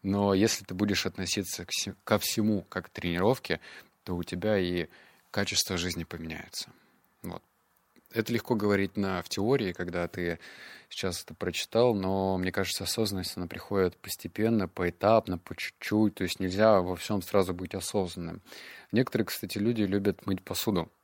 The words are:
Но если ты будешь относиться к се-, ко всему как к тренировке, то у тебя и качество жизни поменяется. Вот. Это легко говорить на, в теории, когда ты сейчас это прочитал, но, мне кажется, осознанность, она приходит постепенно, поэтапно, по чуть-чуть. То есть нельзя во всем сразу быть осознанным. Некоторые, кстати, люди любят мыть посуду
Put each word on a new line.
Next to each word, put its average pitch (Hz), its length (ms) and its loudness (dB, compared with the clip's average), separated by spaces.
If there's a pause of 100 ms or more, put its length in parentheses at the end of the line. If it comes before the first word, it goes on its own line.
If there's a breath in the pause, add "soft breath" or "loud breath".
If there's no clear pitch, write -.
Но 101 320 2
если 101 300 2
ты 95 100 -8
будешь 101 320 0
относиться 92 580 -4
к - 80 -10
се-, - 220 -4 (100)
ко 107 140 4
всему 107 500 0
как - 180 -6
к - 40 -20
тренировке, 90 720 0 (440 loud breath)
то 92 120 -4
у 87 60 -2
тебя 101 360 0
и 87 300 0 (420 loud breath)
качество 98 460 0
жизни 87 280 -2
поменяется. - 680 -10 (520 soft breath)
Вот. 87 200 -10 (680)
Это 113 200 0
легко 117 240 0
говорить 101 400 0
на, 95 260 -2
в - 60 -12
теории, 107 440 0
когда 87 360 -4
ты 85 320 -4 (480 loud breath)
сейчас - 340 -4
это - 120 -16
прочитал, 113 600 2
но, 95 440 2
мне 90 120 0
кажется, 98 340 -2
осознанность, 98 520 -2
она 90 100 -6
приходит 92 500 0
постепенно, 107 720 0
поэтапно, 95 720 2
по - 160 -12
чуть-чуть. - 640 0
То 95 80 -2
есть - 160 -4
нельзя 98 400 6
во 90 160 -2
всем 101 260 -2
сразу 92 320 2
быть 90 200 -8
осознанным. 90 680 -4 (480 loud breath)
Некоторые, 110 360 2
кстати, - 320 -6
люди 110 240 2
любят 98 440 2
мыть 98 160 -2
посуду 92 480 -2 (140)